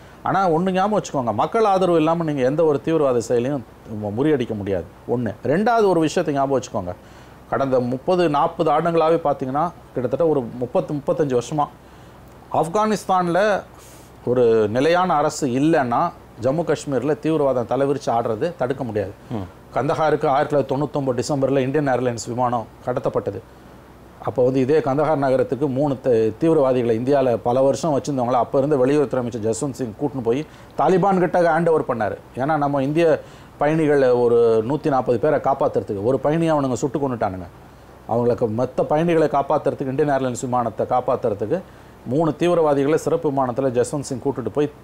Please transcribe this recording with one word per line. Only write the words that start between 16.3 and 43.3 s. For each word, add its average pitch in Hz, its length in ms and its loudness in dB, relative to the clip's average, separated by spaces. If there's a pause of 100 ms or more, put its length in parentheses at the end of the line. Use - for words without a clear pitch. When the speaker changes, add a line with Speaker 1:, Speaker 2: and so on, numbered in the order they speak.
Speaker 1:
ஜம்மு 156 340 0 (180)
காஷ்மீர்ல 139 260 0
தீவிரவாதம் 139 480 0
தலைவிரிச்சு 139 420 -2
ஆடுறது 117 480 -2
தடுக்க 135 260 -4
முடியாது. 104 280 -4 (200)
Speaker 2:
ம். - 460 -10
Speaker 1:
கந்தஹாருக்கு 151 480 0
ஆயிரத்தி 143 300 2
தொள்ளாயிரத்தி 135 220 0
தொண்ணூத்தொன்பது 135 420 -4
டிசம்பர்ல 139 400 0
இந்தியன் 139 280 0
ஏர்லைன்ஸ் 123 400 -2
விமானம் 120 380 -2 (200)
கடத்தப்பட்டது. 127 540 -4 (840)
அப்போ 123 200 0
வந்து 135 160 2
இதே 139 200 4
கந்தஹார் 151 380 0
நகரத்துக்கு 131 500 0
மூணு 135 340 -2
த-, 135 80 0
தீவிரவாதிகளை 120 880 2
இந்தியால 131 440 2
பல 123 180 2
வருஷம் 139 380 0
வச்சிருந்தவங்கள 127 320 -2
அப்ப 123 260 0
இருந்த 143 180 2
வெளியுறவுத்துறை 131 420 2
அமைச்சர் 120 240 -4
ஜஸ்வந்த் 113 300 -2
சிங் 117 300 -8
கூட்டின்னு 131 220 -4
போய் 127 220 0 (320)
தாலிபான் 185 400 2
கிட்ட 180 240 2
ஹேண்ட் 165 280 2
ஓவர் 156 180 2
பண்ணாரு. 113 520 -4
ஏன்னா, 147 180 0
நம்ம 143 260 0
இந்திய 151 360 2 (380)
பயணிகளை 147 520 2
ஒரு 117 600 4
நூத்தி 147 180 -2
நாற்பது 127 320 0
பேரை 147 200 2
காப்பாத்துறதுக்கு, 123 640 -2
ஒரு 131 160 0
பயணியை 160 360 0
அவனுங்க 135 180 0
சுட்டு 143 260 -4
கொன்னுட்டானுங்க. 107 460 -4 (640)
அவங்களுக்கு 120 400 0 (100)
மத்த 127 240 -2
பயணிகளை 160 460 2
காப்பாத்துறதுக்கு, 139 640 -2
இந்தியன் 139 280 0
ஏர்லைன்ஸ் 123 240 -4
விமானத்தை 120 480 -2
காப்பாத்துறதுக்கு 123 720 -2 (440)
மூணு 147 340 0
தீவிரவாதிகளை 156 560 2
சிறப்பு 151 360 -2